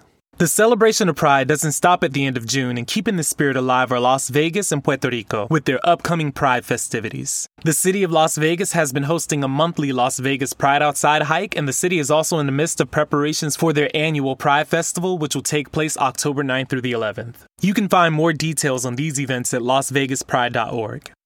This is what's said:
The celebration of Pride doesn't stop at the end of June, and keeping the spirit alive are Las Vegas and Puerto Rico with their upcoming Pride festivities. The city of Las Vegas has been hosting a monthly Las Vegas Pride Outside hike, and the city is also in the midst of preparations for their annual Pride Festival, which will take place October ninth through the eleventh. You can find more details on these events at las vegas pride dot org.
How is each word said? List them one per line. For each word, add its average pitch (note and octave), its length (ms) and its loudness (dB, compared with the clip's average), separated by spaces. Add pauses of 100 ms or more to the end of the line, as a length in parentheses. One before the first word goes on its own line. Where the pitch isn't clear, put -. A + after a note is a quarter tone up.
(380)
The E3+ 100 2
celebration G#3+ 600 4
of D#3 80 0
Pride C#3 320 4
doesn't D3+ 240 0
stop F3 320 2
at C#3 80 0
the C#3 120 0
end B2+ 120 -2
of A#2 80 -8
June, B2 320 -2
and A#2 100 -6
keeping G#3 300 -2
the D#3 60 0
spirit C#3 340 0
alive B2+ 340 2
are B2 80 2
Las C3 300 2
Vegas D#3+ 420 0
and C#3+ 100 -2
Puerto C3 280 0
Rico A2+ 400 -4
with D#3 160 2
their C3 200 0
upcoming E3 460 0
Pride B2+ 320 0
festivities. B2+ 840 -6 (180)
The D#3+ 80 2
city F#3+ 280 0
of E3 120 0
Las D#3 240 2
Vegas E3 340 0
has D3+ 220 0
been C#3+ 100 0
hosting D3+ 400 -2
a C3+ 60 0
monthly D3 420 0
Las B2+ 260 0
Vegas C3 360 -2
Pride C#3+ 280 2
Outside D3+ 420 2
hike, E3 340 -2
and D3 100 -2
the C3 60 -2
city F#3 260 0
is C3 100 -2
also D#3 300 2
in C#3+ 60 0
the C3+ 80 -2
midst D3+ 260 0
of D3 120 0
preparations D3+ 680 -2
for E3 160 2
their D3 200 0
annual D3 440 0
Pride C#3+ 320 2
Festival, F3 480 -2
which D3+ 180 -4
will C3+ 60 -4
take D3 320 -4
place D#3 240 -2
October C#3 480 -2
ninth C3 240 -2
through C3 100 -2
the B2 140 -4
eleventh. A2+ 520 -6 (140)
You F#3+ 140 0
can G3+ 160 0
find E3+ 260 4
more E3 160 2
details C#3 540 -2
on B2 100 -4
these C#3+ 240 -4
events B2+ 340 -4
at B2 80 -2
las C3 280 0
vegas C3+ 340 -2
pride B2 300 0
dot A#2 180 -2
org. A2+ 400 -8 (140)